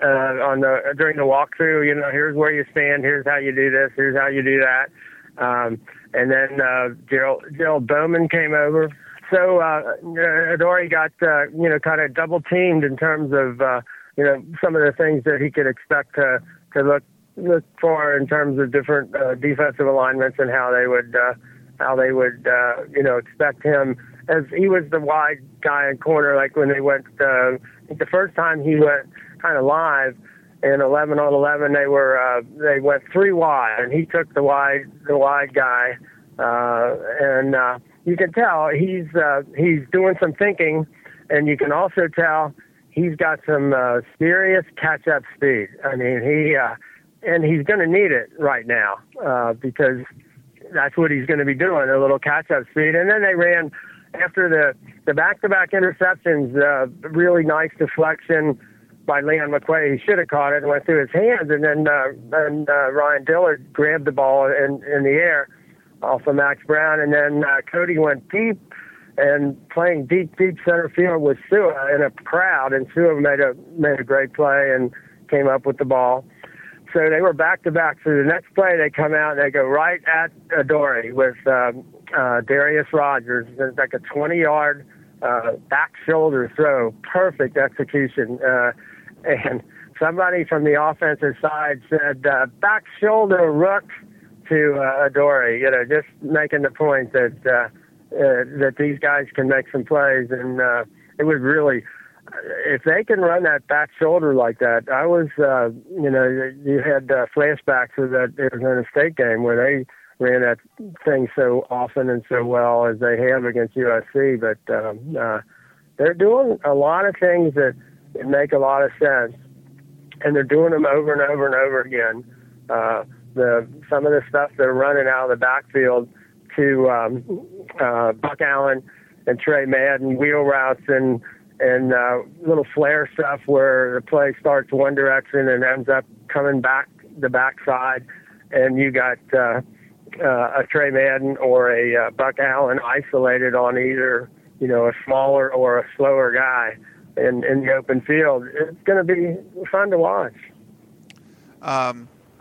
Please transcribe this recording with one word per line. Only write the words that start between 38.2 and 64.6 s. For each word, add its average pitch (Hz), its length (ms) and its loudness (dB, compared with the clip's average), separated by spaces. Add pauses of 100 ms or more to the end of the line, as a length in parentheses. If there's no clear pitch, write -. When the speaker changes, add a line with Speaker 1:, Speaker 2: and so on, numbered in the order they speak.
Speaker 1:
tell 170 360 0
he's, 165 460 -4
uh, 147 280 2 (140)
he's 156 240 2 (120)
doing 185 280 2
some 170 120 0
thinking, 160 540 -2 (420)
and 147 180 2
you 147 120 0
can 143 140 0
also 175 360 0
tell 156 460 0 (360)
he's 165 260 -2
got 160 280 -2
some, 139 300 0
uh, 123 260 0 (180)
serious 185 460 2 (120)
catch-up 156 480 -2 (100)
speed. 123 340 0 (160)
I 135 120 -4
mean, 123 260 -2
he, 151 340 0
uh, 117 200 -2 (460)
and 170 220 0
he's 156 180 2
gonna 190 240 0
need 185 240 2
it 120 280 -2
right 135 280 -2
now, 107 340 -2 (220)
uh, 123 300 -2
because 131 480 -2 (720)
that's 143 240 -2
what 165 140 2
he's 135 160 -2
gonna 147 180 0
be 139 100 0
doing, 147 360 0
a 135 80 2
little 135 200 2
catch-up 147 520 -2
speed. 156 240 0
And 175 160 2
then 214 100 2
they 196 140 2
ran 170 360 2 (440)
after 180 340 -2
the, 151 280 2 (300)
the 147 80 0
back-to-back 190 580 0
interceptions, 175 840 0
uh, 143 300 2 (220)
really 170 340 2
nice 156 360 0
deflection 156 800 0 (500)
by 143 140 0
Leon 147 300 -2
McQuay. 147 420 0
He 143 120 -4
should 208 140 2
have 175 100 -2
caught 143 240 0
it 147 60 0
and 139 100 -4
went 143 180 -2
through 160 140 2
his 131 100 -4
hands, 190 400 0
and 147 140 0
then, 151 240 2
uh, 143 240 0 (200)
and, 151 380 -2
uh, 143 220 0
Ryan 147 320 0
Dillard 156 480 0
grabbed 151 320 0
the 143 80 -2
ball 135 340 2
in, 139 380 -2